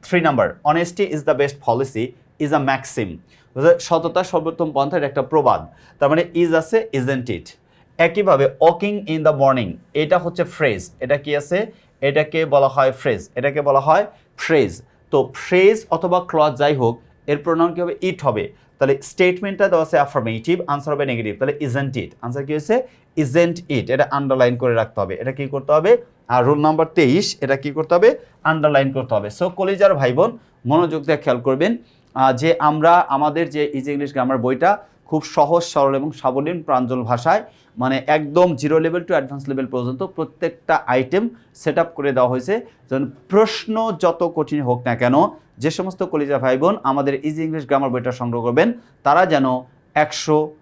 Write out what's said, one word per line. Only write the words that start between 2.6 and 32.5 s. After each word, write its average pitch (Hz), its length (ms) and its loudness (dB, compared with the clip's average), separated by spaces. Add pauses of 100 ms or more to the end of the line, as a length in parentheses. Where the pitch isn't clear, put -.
a - 100 -4
maxim, 127 400 -4 (460)
অর্থাৎ 165 200 4 (120)
সততা 165 340 0 (100)
সর্বোত্তম 165 440 -2
পন্থা, 139 220 0
এটা 143 140 -2
একটা 135 200 -2
প্রবাদ। 127 280 2 (380)
তার 143 140 4
মানে 165 100 2 (200)
is 165 80 2 (100)
আছে, 226 180 0 (220)
isn't 127 360 -4
it। 85 100 -14 (600)
একইভাবে 175 380 2 (200)
walking 202 320 2 (160)
in 160 160 -4
the 156 140 4
morning, 131 280 2 (320)
এটা 156 220 2
হচ্ছে 175 180 -4 (140)
ফ্রেজ, 113 260 0 (220)
এটা 139 200 0
কি 147 160 -4
আছে? 160 180 -4 (500)
এটাকে 151 320 0 (140)
বলা 139 220 6
হয় 131 240 4
ফ্রেজ, 113 200 -2 (180)
এটাকে 139 300 -2
বলা 139 200 4
হয় 180 160 4 (400)
ফ্রেজ। 135 280 2 (400)
তো 147 60 4 (260)
ফ্রেজ 190 320 4 (200)
অথবা 180 220 0 (120)
ক্লজ 151 220 2 (100)
যাই 147 180 2
হোক, 120 140 2 (360)
এর 147 140 0
প্রোনাউন 170 300 0
কি 175 100 -6
হবে? 175 100 -6 (140)
it 180 180 -6
হবে। 110 180 0 (340)
তাহলে 139 160 2 (160)
স্টেটমেন্টটা 185 640 0
দেওয়া 160 140 2
আছে 160 160 -2
অ্যাফার্মেটিভ, 120 540 -2 (160)
আনসার 143 220 -4
হবে 139 180 -2
নেগেটিভ, 107 260 -4
তাহলে 139 160 -2 (120)
isn't 135 360 -4
it, - 80 -10 (140)
আনসার 131 220 -8
কি 151 100 -6
হয়েছে? 151 200 -2 (480)
isn't 170 340 0 (180)
it, 107 180 -4
এটা 139 120 2 (120)
আন্ডারলাইন 131 440 2
করে 123 180 2
রাখতে 107 220 -4
হবে। 92 200 -4
এটা 131 160 -6
কি 143 60 -6 (100)
করতে 143 220 -2
হবে? 170 160 4 (420)
আর 127 140 4
রোল 147 180 2
নাম্বার 156 200 2 (120)
তেইশ, 156 280 4 (180)
এটা 135 180 0
কি 147 140 -8
করতে 156 200 -2
হবে? 214 140 8 (400)
আন্ডারলাইন 147 460 2
করতে 123 200 -4
হবে। 104 120 -4 (100)
So 180 60 -2 (140)
কলিজার 190 420 2
ভাই 127 180 2
বোন 208 120 2 (400)
মনোযোগ 156 360 2
দিয়ে 147 180 0
খেয়াল 123 220 0
করবেন, 139 300 0
আহ, - 640 -2
যে 160 100 2 (180)